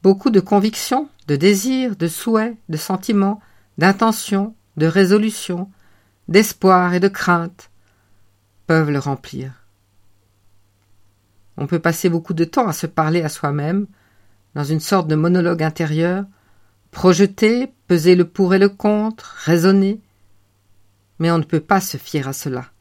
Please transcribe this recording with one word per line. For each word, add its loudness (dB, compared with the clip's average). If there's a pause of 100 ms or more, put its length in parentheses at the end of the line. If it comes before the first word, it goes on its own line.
Beaucoup 2
de 4
convictions, 0 (180)
de 0
désirs, 0
de -4
souhaits, -4 (120)
de -6
sentiments, -2 (360)
d'intentions, 0 (220)
de 0
résolutions, 0 (600)
d'espoir 2
et 0
de 2
crainte -4 (960)
peuvent 2
le 0
remplir. -8 (2000)
On -8
peut -2
passer -2
beaucoup -4
de 0
temps -2
à -4
se -8
parler -2
à -4
soi-même, -4 (680)
dans -6
une -2
sorte 0
de 0
monologue 0
intérieur, -2 (680)
projeter, 2 (160)
peser 4
le 2
pour 0
et 4
le 4
contre, -4
raisonner, 2 (1160)
mais 0
on 2
ne -2
peut -2
pas 2
se -10
fier -8
à -10
cela. -8 (140)